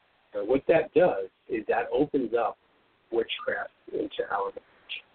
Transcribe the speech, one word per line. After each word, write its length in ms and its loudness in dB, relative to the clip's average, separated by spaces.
And 140 -4
what 200 2
that 260 4
does 340 4
is 200 -4
that 260 0
opens 400 0
up 240 0
witchcraft 600 -4
into 380 -4
our 140 -2
marriage. 580 -12